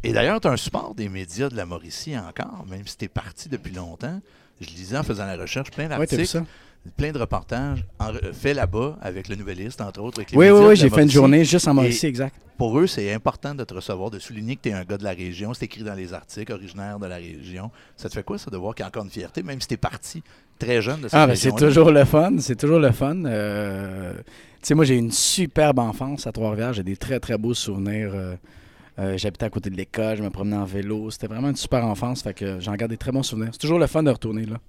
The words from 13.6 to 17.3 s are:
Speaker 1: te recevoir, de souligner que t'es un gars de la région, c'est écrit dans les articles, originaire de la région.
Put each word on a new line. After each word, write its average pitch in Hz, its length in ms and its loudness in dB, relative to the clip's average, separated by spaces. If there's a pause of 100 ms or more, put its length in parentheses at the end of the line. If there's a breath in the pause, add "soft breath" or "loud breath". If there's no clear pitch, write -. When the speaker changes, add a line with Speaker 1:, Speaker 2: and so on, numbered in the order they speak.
Speaker 1:
te 101 100 -14
recevoir, 95 360 -8
de 104 100 -12
souligner 113 360 -10
que - 60 -20
t'es 120 120 -4
un 92 100 -6
gars 98 140 -6
de 98 60 -10
la 101 100 -6
région, 90 400 -10
c'est 120 120 -8
écrit 110 180 -14
dans 104 120 -10
les 92 180 -12
articles, 107 400 -14
originaire 98 460 -12
de 101 80 -10
la 90 100 -10
région. 87 520 -14 (280 soft breath)